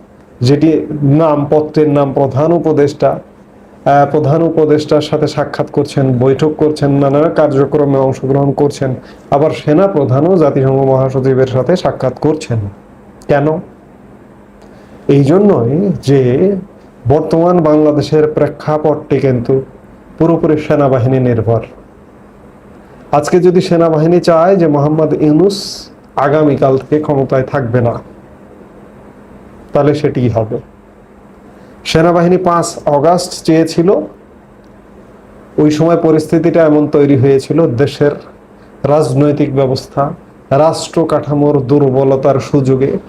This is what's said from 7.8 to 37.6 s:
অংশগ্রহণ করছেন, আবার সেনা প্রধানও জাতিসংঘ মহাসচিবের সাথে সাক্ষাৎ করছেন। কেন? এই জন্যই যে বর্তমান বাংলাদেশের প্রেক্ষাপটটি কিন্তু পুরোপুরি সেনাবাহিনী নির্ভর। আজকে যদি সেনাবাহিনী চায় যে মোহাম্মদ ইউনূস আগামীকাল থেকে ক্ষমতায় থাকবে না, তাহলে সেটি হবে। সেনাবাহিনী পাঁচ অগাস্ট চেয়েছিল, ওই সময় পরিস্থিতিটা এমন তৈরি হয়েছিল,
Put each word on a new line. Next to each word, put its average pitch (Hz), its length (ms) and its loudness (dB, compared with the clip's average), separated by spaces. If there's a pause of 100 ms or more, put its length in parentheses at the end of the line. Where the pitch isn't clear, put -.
অংশগ্রহণ 135 540 0
করছেন, 139 420 -2 (360)
আবার 147 200 2
সেনা 156 360 0
প্রধানও 151 500 0
জাতিসংঘ 135 480 0
মহাসচিবের 131 600 0
সাথে 127 300 -2
সাক্ষাৎ 131 420 -4
করছেন। 151 400 -4 (720)
কেন? 147 320 0 (1500)
এই 139 160 4
জন্যই 170 680 2 (100)
যে 139 540 2 (520)
বর্তমান 165 500 2
বাংলাদেশের 151 720 2
প্রেক্ষাপটটি 151 920 -2
কিন্তু 135 420 0 (560)
পুরোপুরি 165 400 2
সেনাবাহিনী 131 600 0
নির্ভর। 113 420 0 (1500)
আজকে 151 280 0
যদি 180 200 4
সেনাবাহিনী 165 600 2
চায় 175 360 2
যে 170 100 2
মোহাম্মদ 151 560 0
ইউনূস 160 680 0 (280)
আগামীকাল 139 640 0
থেকে 147 220 -2
ক্ষমতায় 135 420 -2
থাকবে 123 380 -4
না, 117 200 -2 (1700)
তাহলে 143 220 2
সেটি 131 340 -2
হবে। 110 300 -4 (1300)
সেনাবাহিনী 170 520 2
পাঁচ 170 500 -2
অগাস্ট 156 600 0
চেয়েছিল, 160 440 2 (1700)
ওই 151 120 2
সময় 160 260 0
পরিস্থিতিটা 160 680 0
এমন 151 240 2
তৈরি 143 280 2
হয়েছিল, 139 500 0